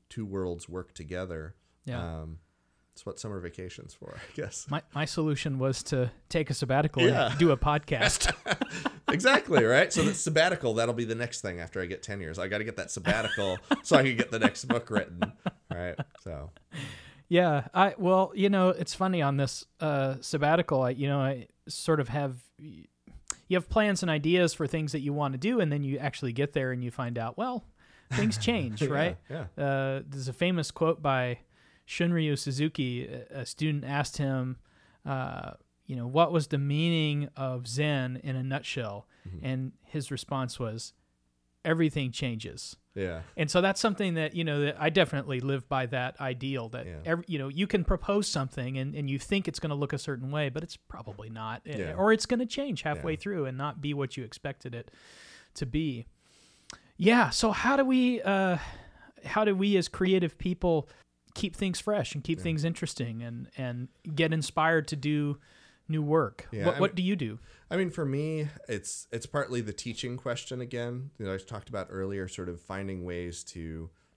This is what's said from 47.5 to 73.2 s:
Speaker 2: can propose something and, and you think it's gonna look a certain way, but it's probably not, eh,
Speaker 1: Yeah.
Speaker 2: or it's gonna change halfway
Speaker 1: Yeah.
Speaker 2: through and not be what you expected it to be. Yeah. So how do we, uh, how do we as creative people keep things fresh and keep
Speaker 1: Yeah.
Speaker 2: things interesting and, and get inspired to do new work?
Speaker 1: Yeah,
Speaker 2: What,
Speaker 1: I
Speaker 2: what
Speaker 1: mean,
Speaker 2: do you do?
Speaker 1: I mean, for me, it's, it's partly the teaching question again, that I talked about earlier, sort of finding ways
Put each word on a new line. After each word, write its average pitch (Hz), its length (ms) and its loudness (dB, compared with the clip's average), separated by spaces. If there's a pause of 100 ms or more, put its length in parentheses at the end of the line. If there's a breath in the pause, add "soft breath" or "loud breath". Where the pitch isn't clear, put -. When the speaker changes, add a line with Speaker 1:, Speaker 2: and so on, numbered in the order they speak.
Speaker 2:
can 185 160 2
propose 202 460 2
something 131 480 -4
and, 135 180 -4
and 143 140 -4
you 135 100 -2
think 196 300 -2
it's 147 100 -8
gonna 151 160 -2
look 143 160 -2
a 151 60 -2
certain 131 340 -6
way, 147 160 -2
but 139 160 -6
it's - 140 -14
probably 104 520 -14
not, 110 360 -8
eh, 151 120 -6
Speaker 1:
Yeah. 92 180 -4
Speaker 2:
or 196 180 6
it's 220 120 2
gonna 247 200 0
change 269 380 -6
halfway 156 300 -2
Speaker 1:
Yeah. 156 60 -6
Speaker 2:
through 185 280 -4
and 131 100 -8
not 147 240 -6
be 147 120 -2
what 139 220 -4
you 131 80 -8
expected 131 500 -10
it 120 180 -12 (640 loud breath)
to - 100 -6
be. 131 400 -2 (920 loud breath)
Yeah. 220 360 6
So 220 200 2
how 254 240 2
do 277 80 4
we, 254 380 4
uh, 190 360 4 (680 loud breath)
how - 200 2
do 208 100 4
we 202 220 4
as 175 100 4
creative 185 500 2
people 175 500 2 (460 loud breath)
keep - 220 -4
things 185 260 0
fresh 208 340 0
and 143 80 -4
keep 160 160 -2
Speaker 1:
Yeah. - 40 -10
Speaker 2:
things 160 200 0
interesting 123 600 -4
and, 120 340 -10
and 123 300 -6 (280)
get 160 180 2
inspired 160 560 2
to 156 60 -4
do 147 420 0 (500 soft breath)
new 156 140 0
work? 147 500 0
Speaker 1:
Yeah, - 160 -2
Speaker 2:
What, 175 80 4
Speaker 1:
I 139 40 -4
Speaker 2:
what 196 120 4
Speaker 1:
mean, 190 40 -14
Speaker 2:
do 185 80 0
you 190 120 2
do? 110 240 -4 (300 soft breath)
Speaker 1:
I 170 80 -2
mean, 185 120 0
for 160 160 -4
me, 151 420 -2 (220)
it's, - 420 -6
it's 113 140 -6
partly 127 360 -2
the 107 120 -6
teaching 120 440 -8
question 127 440 -6
again, 123 580 -6
that 101 120 -4
I 95 60 -2
talked 101 320 -12
about 101 200 -6
earlier, 95 380 -4
sort 90 220 -8
of 85 120 -10
finding 95 420 -8
ways 87 420 -6